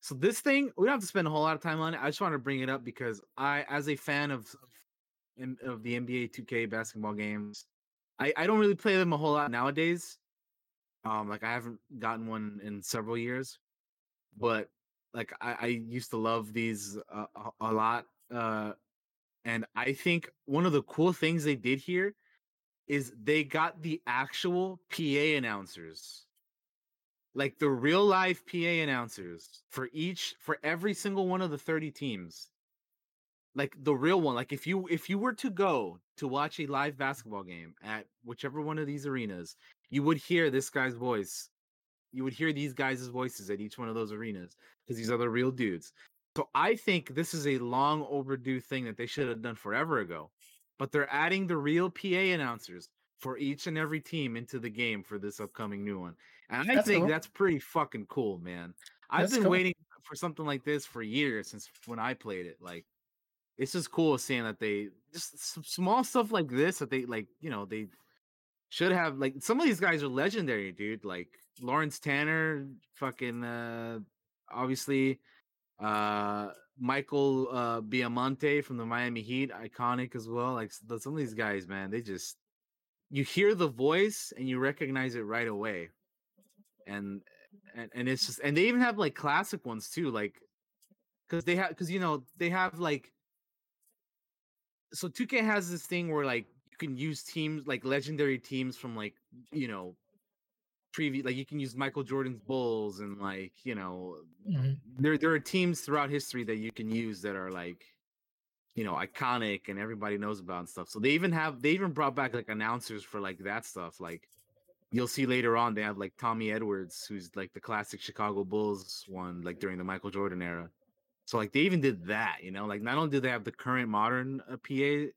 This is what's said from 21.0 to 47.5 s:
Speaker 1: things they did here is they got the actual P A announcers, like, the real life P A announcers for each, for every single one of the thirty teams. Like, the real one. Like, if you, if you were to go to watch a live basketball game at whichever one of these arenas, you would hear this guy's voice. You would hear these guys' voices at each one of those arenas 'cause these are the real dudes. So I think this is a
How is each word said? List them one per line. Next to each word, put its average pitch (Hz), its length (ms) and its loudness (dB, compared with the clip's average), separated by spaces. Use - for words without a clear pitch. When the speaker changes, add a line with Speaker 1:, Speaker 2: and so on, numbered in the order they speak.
Speaker 1:
things 160 280 2
they 147 140 4
did 123 220 2
here 185 360 0
is 139 260 0
they 151 220 4
got 160 380 0
the 165 240 -4
actual 180 720 0
P 143 280 2
A 151 180 6
announcers, 95 880 -6
like, 139 240 -2
the 151 120 4
real 147 340 6
life 185 400 4
P 170 220 -2
A 170 140 4
announcers 113 920 -4
for 131 220 -4
each, 170 460 -4
for 151 240 -4
every 170 300 0
single 196 360 0
one 185 120 2
of 180 100 0
the 147 80 -4
thirty 156 320 -2
teams. 101 600 -8
Like, 139 280 -2
the 147 120 6
real 165 260 4
one. 143 140 2
Like, 120 180 -2
if 139 140 -8
you, 185 220 0
if 165 200 -2
you 196 100 0
were 247 160 0
to 262 140 -4
go 151 500 2
to 147 100 -2
watch 143 320 0
a 151 60 -2
live 139 320 0
basketball 113 440 -4
game 85 400 -14
at 107 240 -6
whichever 127 380 -8
one 156 180 -4
of 151 80 -2
these 143 200 -6
arenas, 107 500 -4
you 143 140 0
would 156 160 4
hear 170 320 4
this 131 180 2
guy's 131 260 2
voice. 117 540 -2
You 131 120 -4
would 131 100 -2
hear 156 180 2
these 147 200 -2
guys' 131 360 0
voices 120 420 -4
at 101 100 -2
each 104 180 -8
one 120 100 -6
of 110 60 -4
those 110 180 -2
arenas 107 440 -8
'cause 123 100 -6
these 113 140 -2
are 123 60 2
the 120 120 2
real 123 220 2
dudes. 110 420 -2
So - 180 -2
I 190 220 4
think 180 380 0
this 165 200 -2
is 151 120 -2
a 135 120 2